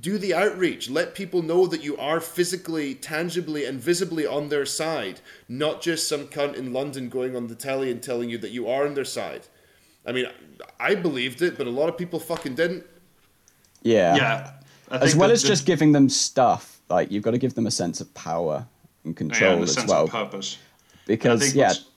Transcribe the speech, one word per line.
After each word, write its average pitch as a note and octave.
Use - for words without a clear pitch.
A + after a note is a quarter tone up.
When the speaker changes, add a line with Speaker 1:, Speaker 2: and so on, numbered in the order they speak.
Speaker 1:
do F#3
the F#3+
outreach. F3
Let D#3+
people F3+
know E3+
that D#3+
you D3
are D3+
physically, E3
tangibly, D#3
and C3+
visibly E3+
on D3
their C#3+
side, C#3
not D3
just E3
some C#3+
cunt C#3+
in B2+
London C3
going B2+
on A#2+
the A2+
telly C3+
and A#2+
telling A#2+
you A#2
that G2+
you A#2
are C#3
on D3
their C3+
side. F2
I A#2+
mean, B2+
I D3
believed C3+
it, F3
but C3+
a A#2+
lot C#3
of E3+
people F3
fucking D3
didn't. E3+
Speaker 2:
Yeah. F#2+
Speaker 3:
Yeah. A#2
I C3
Speaker 2:
As C#3
Speaker 3:
think D3+
Speaker 2:
well G3
Speaker 3:
that A#3
Speaker 2:
as -
Speaker 3:
the -
Speaker 2:
just F#3
giving D#3
them C#3
stuff, -
like, F2
you've G#2
gotta A#2
give B2+
them A2
a G#2
sense -
of -
power E2
and E2
Speaker 3:
Yeah, -
Speaker 2:
control F#2+
Speaker 3:
and E2+
a E2+
Speaker 2:
as D#2+
Speaker 3:
sense -
Speaker 2:
well. D#2+
Speaker 3:
of D#2
purpose. G2+
Speaker 2:
Because, A2+
Speaker 3:
I -
think C3+
Speaker 2:
yeah, B2+
Speaker 3:
what's, F#2